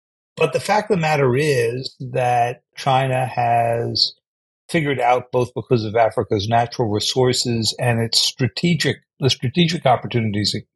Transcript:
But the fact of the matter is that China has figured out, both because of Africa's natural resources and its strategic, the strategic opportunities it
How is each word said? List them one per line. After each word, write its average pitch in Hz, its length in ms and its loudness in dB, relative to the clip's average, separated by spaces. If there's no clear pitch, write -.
But 156 180 0
the 165 60 0
fact 208 320 0
of 202 60 2
the 170 40 0
matter 143 340 2
is 131 600 -2
that 123 500 0
China 131 500 0
has 117 880 0
figured 143 300 -2
out, 123 320 0
both 123 240 -2
because 113 300 0
of 107 100 -8
Africa's 113 520 0
natural 117 420 0
resources 117 920 0
and 120 220 0
its 113 180 0
strategic, 143 800 0
the 139 100 2
strategic 165 560 0
opportunities 107 680 0
it 104 120 -8